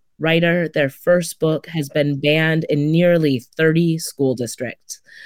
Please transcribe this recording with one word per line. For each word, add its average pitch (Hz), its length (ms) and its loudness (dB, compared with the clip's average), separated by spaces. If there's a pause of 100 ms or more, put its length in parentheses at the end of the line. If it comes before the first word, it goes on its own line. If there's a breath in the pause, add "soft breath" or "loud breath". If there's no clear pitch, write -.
(200)
writer. 170 480 2
Their 147 220 -2
first 175 500 -2
book 156 280 -2
has 156 220 -6
been 147 300 -2
banned 160 500 0
in 151 220 0
nearly 160 520 2 (120)
thirty 165 440 2
school 135 340 -4
districts. - 680 -10 (260 loud breath)